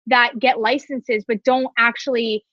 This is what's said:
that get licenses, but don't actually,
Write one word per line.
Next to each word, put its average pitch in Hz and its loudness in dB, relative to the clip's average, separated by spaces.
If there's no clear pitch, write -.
that 240 2
get 247 2
licenses, 233 -4
but 220 -4
don't 262 0
actually, 233 -2